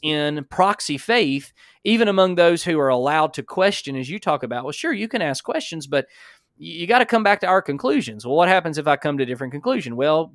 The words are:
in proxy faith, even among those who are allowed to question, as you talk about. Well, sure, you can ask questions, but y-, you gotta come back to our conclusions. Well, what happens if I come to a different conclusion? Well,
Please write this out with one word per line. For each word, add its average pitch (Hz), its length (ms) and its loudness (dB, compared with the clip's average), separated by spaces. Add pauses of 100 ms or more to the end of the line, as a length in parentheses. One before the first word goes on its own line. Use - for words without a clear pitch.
in 151 420 -2
proxy 185 540 0
faith, 151 540 -2 (320)
even 220 240 4
among 190 260 4
those 170 300 4
who 170 140 0
are 139 100 2
allowed 143 460 2
to 139 80 -10
question, 185 540 -2
as 131 140 -8
you 196 80 -8
talk 151 240 -2
about. 123 220 -6
Well, 147 80 -8
sure, 320 200 -4
you 220 160 -6
can 220 140 -4
ask 143 220 -4
questions, 165 420 -6
but 139 200 -2 (520)
y-, 151 80 -18
you 170 200 -10
gotta 233 200 4
come 226 160 2
back 202 180 4
to 185 60 -4
our 190 160 4
conclusions. 139 640 -2
Well, 131 100 0
what 175 120 6
happens 165 300 2
if 143 80 -4
I 147 100 4
come 143 220 -2
to 135 60 2
a - 20 -8
different 123 260 -8
conclusion? 147 440 -4
Well, 156 380 0